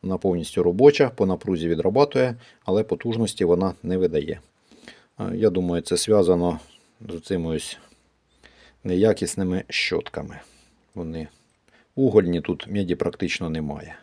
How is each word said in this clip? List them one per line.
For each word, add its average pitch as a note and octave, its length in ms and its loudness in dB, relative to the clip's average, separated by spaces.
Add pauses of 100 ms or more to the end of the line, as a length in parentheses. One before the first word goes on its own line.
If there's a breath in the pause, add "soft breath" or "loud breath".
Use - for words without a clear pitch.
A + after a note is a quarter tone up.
вона F#2+ 140 -4
повністю F2+ 460 -2
робоча, B2 460 6
по A2 160 0
напрузі F2 420 -2
відрабатує, A2+ 680 2 (300 soft breath)
але G2+ 180 0
потужності A2 640 -2
вона F2 280 2 (100)
не F#2 140 -2
видає. D#2 420 -2 (800 loud breath)
Е, G2+ 40 -6 (100)
я G2+ 160 2
думаю, F2 320 -2
це F2 160 -2
зв'язано F2 640 2 (500 soft breath)
з F2 40 -10
оцими E2 420 -4
ось - 220 -8 (1040 soft breath)
неякісними F#2 840 0
щотками. D#2 680 -6 (560 soft breath)
Вони D#2+ 320 -8 (680 soft breath)
угольні, G2 460 4
тут - 260 -6
меді G2 280 -2
практично F2 540 -4
немає. D2+ 540 -8